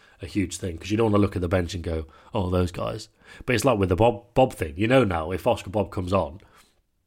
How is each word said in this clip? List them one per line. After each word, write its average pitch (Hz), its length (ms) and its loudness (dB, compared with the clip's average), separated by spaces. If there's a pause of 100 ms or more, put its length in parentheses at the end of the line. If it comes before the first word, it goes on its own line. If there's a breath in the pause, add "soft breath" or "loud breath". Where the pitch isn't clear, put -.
(240 soft breath)
a - 20 -12
huge - 300 -4
thing, 87 220 -8
'cause 92 120 -12
you 104 60 0
don't 110 160 2
wanna 101 80 4
look 98 160 2
at 90 60 -2
the 87 60 -2
bench 87 260 0
and 85 100 -8
go, 80 220 -4 (260 loud breath)
"Oh, 98 160 -2
those 90 240 2
guys." - 380 -8 (340 loud breath)
But 123 100 0
it's 113 120 0
like 120 120 4
with 95 120 2
the 90 60 4
Bob, 110 360 2
Bob 131 220 4
thing. 78 240 -8
You 107 80 2
know 127 180 6
now, 82 260 -2
if 92 160 -4
Oscar 107 240 0
Bob 101 200 0
comes 90 220 -4
on, 87 280 0 (640 soft breath)